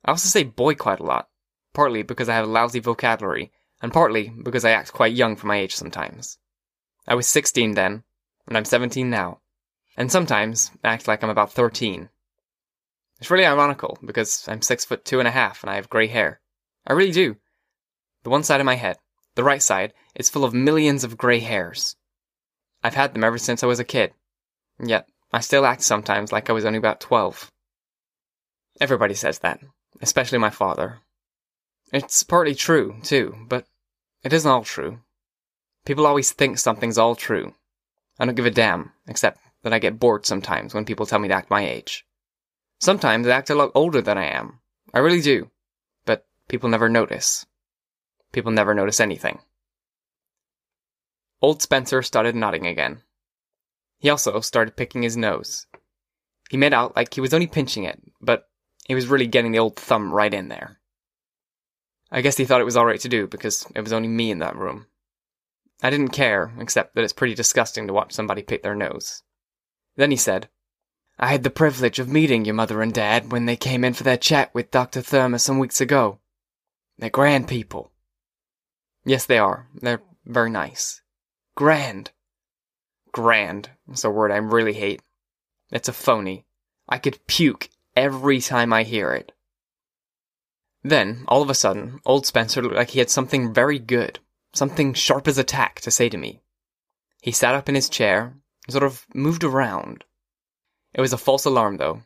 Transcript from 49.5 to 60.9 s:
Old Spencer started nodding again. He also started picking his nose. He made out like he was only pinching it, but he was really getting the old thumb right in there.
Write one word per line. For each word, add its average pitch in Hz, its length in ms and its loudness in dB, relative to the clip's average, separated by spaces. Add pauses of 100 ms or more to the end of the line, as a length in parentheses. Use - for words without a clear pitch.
Old 143 220 2
Spencer 131 400 0
started 117 320 0
nodding 90 320 -2
again. 78 340 -4 (960)
He 143 120 2
also 113 320 0
started 113 340 0
picking 123 260 -6
his 117 160 -2
nose. - 480 -4 (840)
He 135 60 -2
made 139 160 4
out 120 220 2
like - 200 0
he 135 60 -4
was 131 120 0
only 170 140 2
pinching 135 360 -4
it, - 160 -10 (220)
but - 260 0 (380)
he 131 80 -4
was 127 140 -2
really 131 200 2
getting 117 260 2
the 113 60 4
old 113 160 0
thumb 104 380 -2
right 104 200 2
in 92 160 -8
there. - 300 -14 (1300)